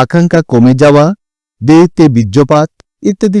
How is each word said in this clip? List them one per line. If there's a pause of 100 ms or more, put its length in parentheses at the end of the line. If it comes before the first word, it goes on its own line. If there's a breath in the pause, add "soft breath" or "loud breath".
আকাঙ্ক্ষা (100)
কমে
যাওয়া, (560)
দেহতে (120)
বীর্যপাত (340)
ইত্যাদি